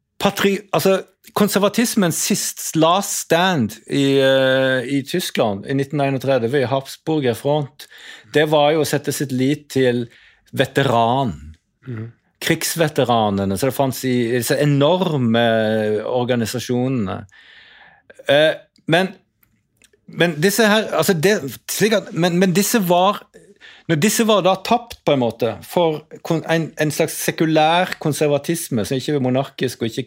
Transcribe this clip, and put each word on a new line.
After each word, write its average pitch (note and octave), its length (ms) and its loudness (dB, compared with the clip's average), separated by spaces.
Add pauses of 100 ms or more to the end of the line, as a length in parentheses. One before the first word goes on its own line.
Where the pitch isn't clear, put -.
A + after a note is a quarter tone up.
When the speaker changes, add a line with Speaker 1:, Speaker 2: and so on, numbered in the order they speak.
(200)
Speaker 1:
patri-, G3 520 0
altså, F#3+ 320 2 (300)
konservatismens G3+ 840 0
sist - 600 -4
last E3+ 500 2
stand E3 540 0 (100)
i, C#3 300 2
eh, C3 680 2
i C#3 160 -2
Tyskland B2 640 -4
i C#3 80 -4
nitten C#3 260 -2
enogtredve, C3+ 600 0
i A#2+ 60 0
Habsburger C3+ 680 -2
Front, C#3+ 520 -4 (440)
det D3 180 4
var D3 240 4
jo D#3+ 80 2
å C3+ 60 -2
sette D3 240 -2
sitt C3+ 200 -6
lit C3+ 380 -2
til B2 380 0 (460)
veteranen. A#2+ 1000 0 (320)
Speaker 2:
Mhm. A#2 240 -10 (320)
Speaker 1:
Krigsveteranene, A2+ 1120 0
så C3+ 100 0
det B2+ 60 -2
fanns C3+ 300 -2
i B2 280 0
disse B2+ 280 0
enorme A#2 1400 2
organisasjonene. A#2+ 1200 -2 (1040)
Eh, D3+ 280 2 (320)
men, F3+ 260 2 (960)
men E3 320 0
disse G3 260 2
her, G#3 240 0
altså D#3+ 220 0
det, F#3 240 2 (320)
slik G#3+ 240 0
at, G3 180 -2
men, E3+ 280 0
men F#3+ 120 4
disse G3+ 320 2
var, F3+ 380 2 (640)
når E3 80 0
disse G#3+ 320 2
var G#3+ 160 4
da F#3 120 4
tapt A#3 500 -2
på D#3+ 80 2
en C3+ 60 2
måte A2+ 420 -2
for D#3+ 400 -2 (200)
kon-, D#3+ 280 -2
en, E3 280 0
en D#3 140 0
slags D#3 240 -2
sekulær D#3+ 840 0
konservatisme, C#3+ 840 -2
som C3+ 120 -2
ikke D3 180 -4
var C3+ 80 0
monarkisk B2+ 580 -2
og A#2 60 0
ikke B2+ 200 -6